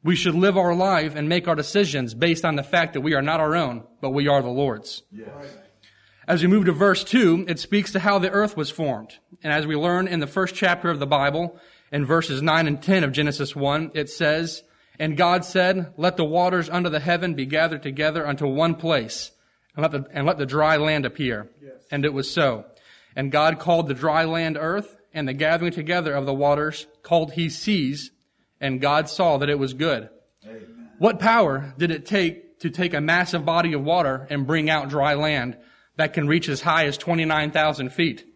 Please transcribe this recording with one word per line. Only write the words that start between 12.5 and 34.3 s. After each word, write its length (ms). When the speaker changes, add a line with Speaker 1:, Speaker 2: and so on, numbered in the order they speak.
Speaker 1:
and 140
ten 240
of 80
Genesis 420
one, 380
it 160
says, 520
"And 160
God 300
said, 500
Let 220
the 80
waters 440
under 200
the 100
heaven 340
be 120
gathered 360
together 460
unto 180
one 300
place, 560
and 100
let 80
the, 200
and 160
let 100
the 80
dry 300
land 300
appear." 440
Speaker 2:
Yes. 280
Speaker 1:
And 140
it 80
was 180
so. 360
And 160
God 260
called 300
the 60
dry 320
land 340
earth, 380
and 160
the 40
gathering 380
together 420
of 120
the 80
waters 540
called 280
he 180
seas, 600
and 220
God 260
saw 300
that 120
it 80
was 160
good. 360
Speaker 2:
Amen. 520
Speaker 1:
What 220
power 580
did 120
it 160
take 540
to 100
take 240
a 60
massive 460
body 260
of 100
water 480
and 160